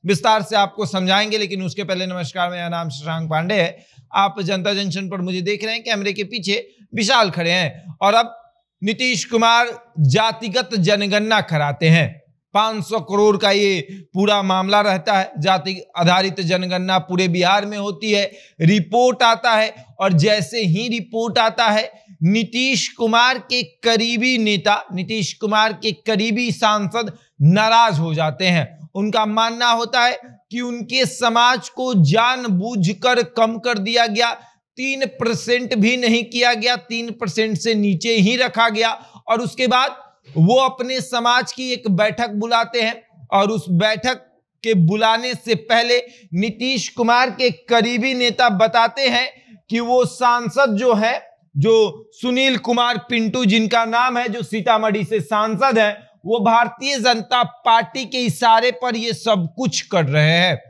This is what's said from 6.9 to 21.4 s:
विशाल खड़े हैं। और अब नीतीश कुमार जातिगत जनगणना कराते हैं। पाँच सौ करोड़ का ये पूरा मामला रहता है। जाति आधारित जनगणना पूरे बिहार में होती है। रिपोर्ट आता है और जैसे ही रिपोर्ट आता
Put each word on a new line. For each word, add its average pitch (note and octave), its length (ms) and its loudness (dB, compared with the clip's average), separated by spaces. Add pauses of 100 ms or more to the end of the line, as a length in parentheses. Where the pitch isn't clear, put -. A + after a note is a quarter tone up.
विशाल A3 360 2
खड़े E3+ 200 -4
हैं। E3+ 500 -4
और G3+ 140 2
अब A#3 200 0 (480)
नीतीश A#3 420 -2
कुमार A#3 440 2 (320)
जातिगत A3 760 0
जनगणना G#3 680 0
कराते D3 460 -2
हैं। D#3+ 180 6 (480)
पाँच G#3+ 300 0
सौ A3 160 -4
करोड़ G3+ 360 2
का G3+ 140 2
ये G3 300 2 (340)
पूरा G3+ 280 2
मामला F#3+ 380 2
रहता G3+ 380 0
है। F#3+ 200 -2
जाति F#3+ 360 0 (220)
आधारित F3+ 440 2
जनगणना F#3 580 -2
पूरे F#3 300 -2
बिहार F3+ 380 2
में G#3 120 -10
होती G3+ 340 -4
है। G3+ 180 0 (300)
रिपोर्ट G#3+ 600 2
आता A#3 300 2
है A3 220 0 (260)
और F#3+ 140 2
जैसे G#3+ 460 2
ही G3 280 0
रिपोर्ट A3+ 500 -4
आता A3+ 280 2